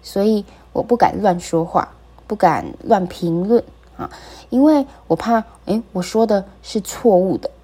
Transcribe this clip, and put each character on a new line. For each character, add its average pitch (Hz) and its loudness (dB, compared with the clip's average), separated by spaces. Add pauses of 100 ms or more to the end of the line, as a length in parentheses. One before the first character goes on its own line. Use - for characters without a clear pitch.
所 196 -4
以 208 2 (280)
我 - -2
不 240 0
敢 226 2
乱 185 2
说 165 -2
话， - -2 (360)
不 220 -6
敢 175 0 (200)
乱 190 2
评 175 -4
论 220 2 (360)
啊， - -12 (380)
因 247 2
为 285 4 (200)
我 165 2
怕， 220 0 (220)
诶， 220 -2 (100)
我 185 -6
说 220 0
的 202 0 (180)
是 - -6
错 - 0
误 185 2
的。 - -8 (120)